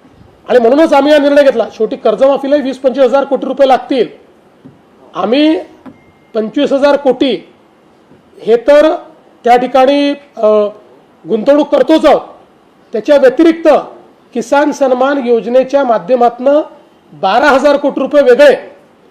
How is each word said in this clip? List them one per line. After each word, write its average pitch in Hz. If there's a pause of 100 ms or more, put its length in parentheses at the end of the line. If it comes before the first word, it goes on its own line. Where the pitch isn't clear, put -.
(480)
आणि 254
म्हणूनच 285
आम्ही 285
हा 302
निर्णय 285
घेतला. 233
शेवटी 220
कर्जमाफीलाही 269
वीस 254
पंचवीस 262
हजार 262
कोटी 262
रुपये 269
लागतील. 240 (1040)
आम्ही 269 (760)
पंचवीस 226
हजार 277
कोटी 254 (960)
हे 220
तर 294 (500)
त्या 240
ठिकाणी, 262 (260)
अ, 220 (840)
गुंतवणूक 277
करतोच 285
आहोत, 220 (720)
त्याच्या 254
व्यतिरिक्त 311 (680)
किसान 285
सन्मान 262
योजनेच्या 247
माध्यमातनं 240 (520)
बारा 190
हजार 285
कोटी 285
रुपये 277
वेगळे 247 (580)